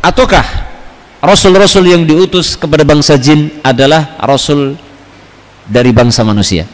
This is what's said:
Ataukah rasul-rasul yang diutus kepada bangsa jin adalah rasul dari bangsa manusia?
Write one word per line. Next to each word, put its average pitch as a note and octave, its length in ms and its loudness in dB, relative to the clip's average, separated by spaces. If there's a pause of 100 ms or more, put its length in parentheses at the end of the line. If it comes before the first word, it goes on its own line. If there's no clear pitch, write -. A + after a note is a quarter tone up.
Ataukah F#3 400 0 (800)
rasul-rasul F#3+ 640 2
yang F3 160 4
diutus E3 560 0
kepada D3+ 240 -2
bangsa D3 320 2
jin D3+ 480 0
adalah C#3 640 0
rasul C#3 480 -2 (960)
dari B2 240 2
bangsa A#2 320 2
manusia? G2+ 480 -2